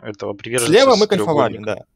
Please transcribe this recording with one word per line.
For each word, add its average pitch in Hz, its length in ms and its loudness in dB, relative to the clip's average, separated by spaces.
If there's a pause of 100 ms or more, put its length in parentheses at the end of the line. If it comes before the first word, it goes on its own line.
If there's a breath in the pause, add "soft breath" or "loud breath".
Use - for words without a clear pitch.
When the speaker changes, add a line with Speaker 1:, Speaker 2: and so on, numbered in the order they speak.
Speaker 1:
этого 104 320 -12
приверженца 117 400 -2
Speaker 2:
Слева 254 220 6
Speaker 1:
с 196 40 0
Speaker 2:
мы 214 80 4
кайфовали, 165 460 0
Speaker 1:
треугольником. 107 220 -6
Speaker 2:
да. - 100 -18 (100)